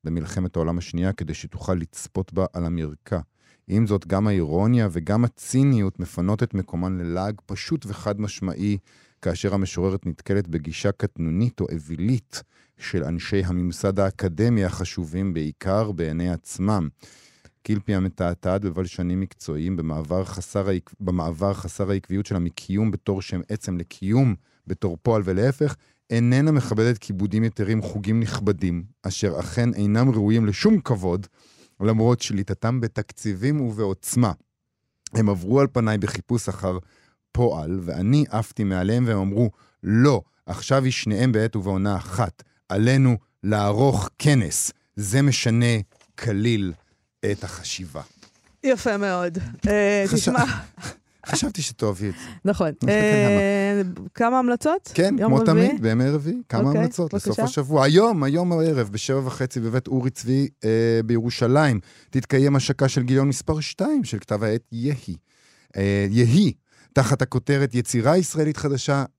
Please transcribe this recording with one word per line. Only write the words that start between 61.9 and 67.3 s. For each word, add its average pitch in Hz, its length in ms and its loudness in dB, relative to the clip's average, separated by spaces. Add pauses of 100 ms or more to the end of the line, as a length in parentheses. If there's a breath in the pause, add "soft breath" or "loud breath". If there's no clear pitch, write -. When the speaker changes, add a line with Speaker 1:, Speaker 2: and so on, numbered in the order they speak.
Speaker 1:
תתקיים 139 460 2
השקה 135 320 2
של 127 140 0
גיליון 131 260 2
מספר 156 320 -2
שתיים 254 440 -2
של 107 140 -6
כתב 104 240 -4
העת 113 200 0 (100)
יהי. 117 440 -6 (600 soft breath)
אה, 101 340 2
יהי, 123 420 6 (400 soft breath)
תחת 135 300 2
הכותרת 135 520 0